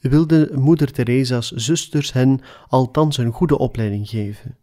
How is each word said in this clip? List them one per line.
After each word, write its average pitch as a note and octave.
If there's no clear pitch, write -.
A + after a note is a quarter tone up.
wilde D#3
Moeder C#3+
Teresa's B2
zusters D3
hen C3
althans C#3+
een A#2
goede D3
opleiding G#2
geven. G#2+